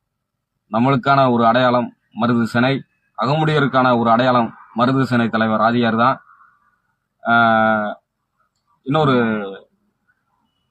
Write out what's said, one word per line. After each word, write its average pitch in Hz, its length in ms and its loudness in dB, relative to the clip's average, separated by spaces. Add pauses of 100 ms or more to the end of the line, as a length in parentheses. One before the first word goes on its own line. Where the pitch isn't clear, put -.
(720)
நம்மளுக்கான 135 480 0 (100)
ஒரு 117 160 2
அடையாளம் 123 420 2 (260)
மருது 117 300 -2
சேனை, 123 280 -2 (460)
அகமுடையருக்கான 139 680 0 (100)
ஒரு 117 120 0
அடையாளம் 120 400 2 (260)
மருது 131 280 0
சேனை 120 240 0
தலைவர் 110 320 -2
ஆதியார் 117 400 0
தான். 127 160 0 (1040)
ஆஹ், 110 680 2 (920)
இன்னொரு, 139 300 0 (1500)